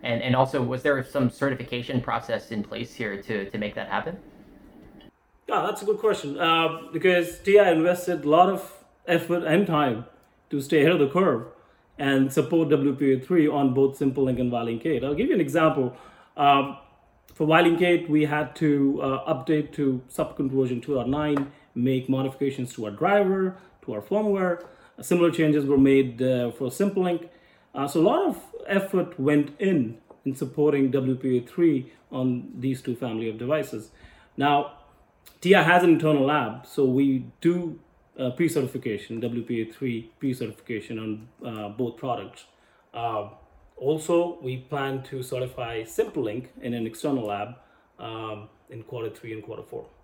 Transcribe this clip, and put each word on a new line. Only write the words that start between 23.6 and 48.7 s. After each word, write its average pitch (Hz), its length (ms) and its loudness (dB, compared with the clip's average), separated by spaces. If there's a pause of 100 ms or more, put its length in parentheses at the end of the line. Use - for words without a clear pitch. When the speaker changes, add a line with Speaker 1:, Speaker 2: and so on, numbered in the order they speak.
Speaker 2:
to - 100 -8
our 208 80 -6
firmware. 196 640 -2 (340)
Similar 170 320 2
changes 151 340 2
were 139 120 4
made, 135 440 6
uh, 123 300 0
for 131 160 -6
SimpleLink. 185 640 -2 (440)
Uh, 139 140 -4
so 156 140 0
a - 20 6
lot 320 240 4
of 247 100 -2 (300)
effort 190 500 0
went 143 440 0
in, 156 360 0 (280)
in 135 100 -4
supporting 139 560 0
W 131 240 0
P 127 220 -2
A 120 40 0
three 147 520 0 (180)
on 127 480 -2
these 127 220 -4
two 120 160 -6
family 113 320 -4
of 110 80 -8
devices. 123 540 -4 (440)
Now, 143 380 2 (680)
T 180 120 6
I 185 80 8
has 175 220 6
an 175 80 8
internal 151 340 4
lab, 127 400 0
so 139 200 0
we 131 400 2 (160)
do, 170 380 0 (400)
uh, 127 120 -2
pre-certification, 123 880 -4
W 120 240 -6
P 117 180 -4
A 110 40 -4
three 113 540 -8
pre-certification 113 800 -8
on, 110 280 -8 (180)
uh, 107 240 -10
both 117 280 -6
products. 110 480 -10 (480)
Uh, 113 360 -6 (460)
also, 170 640 -2
we 127 160 -8
plan 135 460 -6
to 131 180 -12
certify 123 600 -8
SimpleLink 123 640 -6 (140)
in 120 120 -8
an 113 140 -6
external 127 380 -4
lab, 104 240 -6 (500)
um, 110 500 -12 (220)